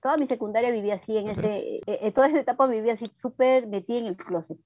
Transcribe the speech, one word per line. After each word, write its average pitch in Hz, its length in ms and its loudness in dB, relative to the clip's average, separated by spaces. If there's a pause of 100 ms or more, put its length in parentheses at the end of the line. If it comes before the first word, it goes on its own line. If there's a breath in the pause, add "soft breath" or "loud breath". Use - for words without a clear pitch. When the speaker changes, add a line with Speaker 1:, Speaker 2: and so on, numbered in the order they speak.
Speaker 1:
Toda 277 160 0
mi 285 100 0
secundaria 233 440 -2
viví 208 200 -2
así, 214 260 -4
en 208 120 -2
Speaker 2:
Ujú. 208 100 -6
Speaker 1:
ese, 208 180 -2
eh, - 300 -6
eh, 208 260 -2
toda 269 140 6
esa 302 120 4
etapa 262 280 2
viví 226 220 0
así, 226 260 -4
súper 254 520 2
metida 202 300 -4
en 233 100 -4
el 185 100 -4
closet. 165 480 -6